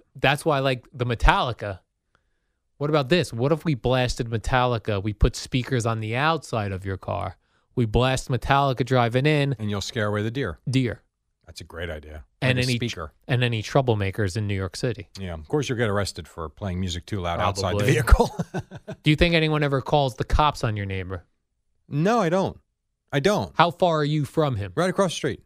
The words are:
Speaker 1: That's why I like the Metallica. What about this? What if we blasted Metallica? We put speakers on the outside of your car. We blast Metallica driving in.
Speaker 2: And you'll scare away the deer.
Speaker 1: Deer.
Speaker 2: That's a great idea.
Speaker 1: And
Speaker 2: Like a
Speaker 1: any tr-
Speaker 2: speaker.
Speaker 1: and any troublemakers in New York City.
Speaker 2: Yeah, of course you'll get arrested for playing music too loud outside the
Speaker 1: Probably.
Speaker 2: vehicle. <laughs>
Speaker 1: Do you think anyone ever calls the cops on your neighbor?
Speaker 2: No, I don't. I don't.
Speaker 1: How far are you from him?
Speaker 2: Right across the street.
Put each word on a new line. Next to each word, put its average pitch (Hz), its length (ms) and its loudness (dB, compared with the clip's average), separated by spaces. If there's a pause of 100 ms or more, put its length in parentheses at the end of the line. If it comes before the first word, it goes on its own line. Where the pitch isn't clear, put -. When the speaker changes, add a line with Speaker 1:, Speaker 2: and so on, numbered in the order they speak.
(140)
Speaker 1:
That's 135 300 2
why 147 140 2
I - 20 0
like 131 320 0
the 123 140 -4
Metallica. 120 760 2 (960)
What 143 120 -2
about 143 180 2
this? 165 240 2
What 123 180 0
if 160 140 0
we 160 100 2
blasted 123 540 0
Metallica? 117 760 0
We 107 100 -2
put - 240 4
speakers 123 500 -2
on 113 140 0
the 110 140 -4
outside 131 560 -2
of 95 140 -6
your 98 120 -4
car. 95 400 -6 (400)
We 123 100 2
blast 123 420 2
Metallica 139 560 2
driving 123 420 2
in. 143 320 2
Speaker 2:
And 107 120 -4
you'll 101 100 -2
scare 107 260 -4
away 104 160 -2
the 110 80 -2
deer. 117 280 -6 (100)
Speaker 1:
Deer. 123 340 0 (440)
Speaker 2:
That's - 140 -20
a 87 40 -16
great 82 260 -10
idea. 76 340 -14 (160)
Speaker 1:
And 127 180 0
Speaker 2:
Like 123 60 0
a 127 40 -2
Speaker 1:
any 120 100 0
tr- 117 80 -4
Speaker 2:
speaker. 85 260 -8 (160)
Speaker 1:
and 127 160 0
any 117 180 -2
troublemakers 104 720 0
in 107 100 -4
New 101 80 -2
York 95 220 -6
City. 113 320 -6 (120)
Speaker 2:
Yeah, 92 140 -8
of 80 140 -14
course 147 200 -2
you'll 123 100 -2
get 113 120 2
arrested 98 360 -4
for 82 220 -10
playing 92 320 -6
music 87 240 -6
too 104 160 -6
loud 87 180 -4
outside 98 360 -2
the 101 40 0
Speaker 1:
Probably. 104 140 2
Speaker 2:
vehicle. - 380 4 (380)
<laughs> - 340 -16
Speaker 1:
Do 151 80 4
you 151 60 4
think 170 180 4
anyone 156 280 2
ever 139 200 0
calls 139 340 0
the - 80 -4
cops - 400 2
on 107 120 -4
your 101 100 -6
neighbor? 92 380 -8 (640)
Speaker 2:
No, 196 320 2
I 170 100 0
don't. 170 280 -2 (540)
I 143 80 0
don't. 175 360 0
Speaker 1:
How - 140 6
far 170 280 2
are 151 60 0
you 147 200 0
from 139 320 0
him? 98 180 -8
Speaker 2:
Right 175 140 0
across 185 220 0
the - 60 -8
street. 123 300 -4